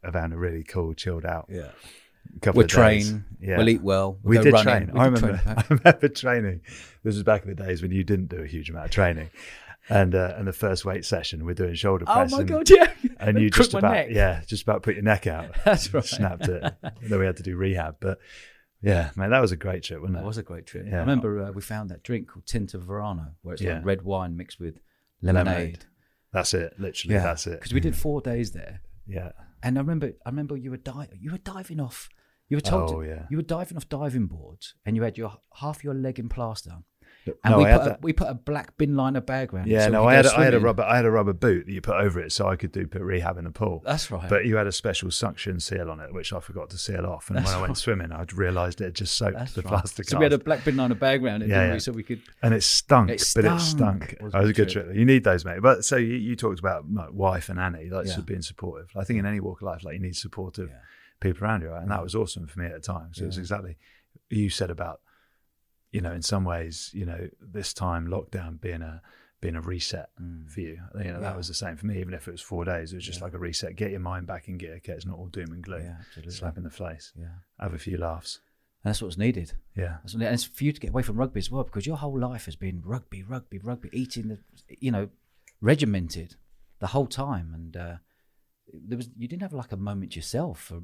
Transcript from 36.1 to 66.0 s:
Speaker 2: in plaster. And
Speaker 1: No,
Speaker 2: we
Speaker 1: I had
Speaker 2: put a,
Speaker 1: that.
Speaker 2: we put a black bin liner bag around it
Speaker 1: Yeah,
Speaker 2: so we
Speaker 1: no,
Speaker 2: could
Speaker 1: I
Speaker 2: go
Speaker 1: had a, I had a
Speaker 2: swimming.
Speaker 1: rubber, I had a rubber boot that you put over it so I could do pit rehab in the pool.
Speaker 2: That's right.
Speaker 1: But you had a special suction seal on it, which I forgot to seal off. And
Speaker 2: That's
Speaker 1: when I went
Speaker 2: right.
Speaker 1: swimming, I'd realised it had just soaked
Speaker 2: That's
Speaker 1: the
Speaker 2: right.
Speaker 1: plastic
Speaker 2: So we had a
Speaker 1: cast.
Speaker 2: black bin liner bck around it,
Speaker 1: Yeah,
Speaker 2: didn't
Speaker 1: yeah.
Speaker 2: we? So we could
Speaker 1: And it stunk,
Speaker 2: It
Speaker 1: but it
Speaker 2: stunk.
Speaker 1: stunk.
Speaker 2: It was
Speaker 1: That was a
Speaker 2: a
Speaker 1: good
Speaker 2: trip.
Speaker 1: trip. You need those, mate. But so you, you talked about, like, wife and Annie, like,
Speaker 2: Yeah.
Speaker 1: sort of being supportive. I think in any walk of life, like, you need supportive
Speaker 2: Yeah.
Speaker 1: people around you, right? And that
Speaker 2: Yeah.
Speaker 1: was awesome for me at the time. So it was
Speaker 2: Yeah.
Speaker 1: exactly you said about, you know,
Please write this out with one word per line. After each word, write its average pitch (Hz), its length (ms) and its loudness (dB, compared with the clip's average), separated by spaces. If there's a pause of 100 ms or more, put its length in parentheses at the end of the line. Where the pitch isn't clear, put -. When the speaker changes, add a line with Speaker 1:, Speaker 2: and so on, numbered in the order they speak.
Speaker 2:
in 117 100 -6
plaster. 110 480 -8 (480)
And - 100 -6 (160)
Speaker 1:
No, 104 80 10
Speaker 2:
we 98 60 10
Speaker 1:
I 101 40 8
had 113 80 12
Speaker 2:
put - 80 6
a, 117 60 4
Speaker 1:
that. - 100 -6
Speaker 2:
we 160 120 0
put - 160 2
a 131 40 -4
black 147 440 -8
bin 147 180 2
liner 135 260 0
bag 131 320 -6
around 92 140 -4
it 110 40 4
Speaker 1:
Yeah, 107 100 6
Speaker 2:
so 107 60 6
we 107 40 4
Speaker 1:
no, 110 80 6
Speaker 2:
could 113 80 8
Speaker 1:
I 123 40 10
Speaker 2:
go 131 40 10
Speaker 1:
had 135 100 10
a, 135 40 10
I - 20 4
had 117 80 4 (140)
a 120 40 8
Speaker 2:
swimming. 107 80 4
Speaker 1:
rubber, 110 180 4
I 110 120 4
had 120 100 4
a 113 60 4
rubber 104 220 4
boot 87 340 2
that 95 40 -8
you 95 80 -6
put 90 160 0
over 92 240 2
it 80 120 -8
so 98 160 0
I 95 80 2
could 90 160 -4
do 92 160 -6
pit 95 160 -8
rehab 90 340 -2
in 85 60 -8
the 80 80 -8
pool. 92 340 -4
Speaker 2:
That's 151 240 -4
right. 90 180 -6
Speaker 1:
But 101 180 2
you 110 100 2
had 107 100 2
a 101 60 -4
special 92 400 -4
suction 92 480 -4
seal 87 320 -6
on 78 80 -12
it, 76 140 -14
which 90 200 -8
I 90 60 -6
forgot 85 320 -12
to 92 80 -10
seal 90 260 -4
off. 87 240 -8
And 95 80 -2
Speaker 2:
That's 92 120 2
Speaker 1:
when 92 80 0
I 92 40 -2
went 95 100 -2
Speaker 2:
right. 90 60 -4
Speaker 1:
swimming, 90 340 -2
I'd 82 220 -8
realised 90 480 0
it 98 40 -4
had 87 100 -8
just - 220 -4
soaked 101 200 -2
Speaker 2:
That's 123 160 -8
Speaker 1:
the 95 80 -6
Speaker 2:
right. 90 80 -6
Speaker 1:
plastic 98 400 -2
Speaker 2:
So - 80 0
we 156 80 6
had 147 80 6
a 143 40 4
Speaker 1:
cast. - 80 -4
Speaker 2:
black 156 200 0
bin 135 120 0
liner 123 180 0
bck 135 280 2
around 107 200 -2
it, 107 60 -2
Speaker 1:
Yeah, 101 100 4
Speaker 2:
didn't 92 80 6
Speaker 1:
yeah. 87 80 0
Speaker 2:
we? 85 60 -2
So 131 100 -6
we 113 120 -8
could 113 180 -8 (200)
Speaker 1:
And 117 140 4
it 104 80 2
stunk, 120 480 6
Speaker 2:
It 110 120 -2 (120)
Speaker 1:
but 110 100 6
it 170 140 4
Speaker 2:
stunk. - 20 0
Speaker 1:
stunk. 143 520 0
Speaker 2:
It - 100 -16
was 107 100 -10
Speaker 1:
That 98 60 2
was 101 80 6
a 107 40 4
Speaker 2:
a - 20 4
Speaker 1:
good 101 160 4
Speaker 2:
trip. 95 160 -4
Speaker 1:
trip. 95 120 -6
You 113 80 8
need 131 180 8
those, 90 220 4
mate. 92 160 -6
But 120 240 6
so 135 120 2
you, 117 180 0
you 117 200 -4
talked 104 240 -2
about, 85 320 -2
like, 85 220 -6
wife 95 360 0
and 90 100 -6
Annie, 87 300 -4
like, 92 180 -4
Speaker 2:
Yeah. 92 60 -4
Speaker 1:
sort 85 80 -6
of 82 40 -8
being 95 160 -6
supportive. - 540 -10
I 98 80 -6
think 113 160 -2
in 101 80 -2
any 104 140 -2
walk 92 200 -8
of 98 60 -8
life, 85 160 -8
like, 80 100 -12
you 98 80 -10
need 90 140 -6
supportive 92 540 -10
Speaker 2:
Yeah. 65 80 -20 (420)
Speaker 1:
people 95 260 -2
around 107 160 0
you, 80 80 -8
right? 85 140 -10
And 98 80 -4
that 101 60 -2
Speaker 2:
Yeah. 85 60 -6
Speaker 1:
was 95 120 -6
awesome 92 320 -4
for 73 120 -14
me 87 60 -6
at 85 80 -8
the 78 60 -14
time. 85 340 -10
So 101 100 -10
it - 40 -6
was 92 80 -8
Speaker 2:
Yeah. 92 60 -8
Speaker 1:
exactly 92 360 -8 (520)
you 104 200 0
said 90 220 -4
about, 82 300 -10 (920)
you 104 80 -4
know, 87 140 -6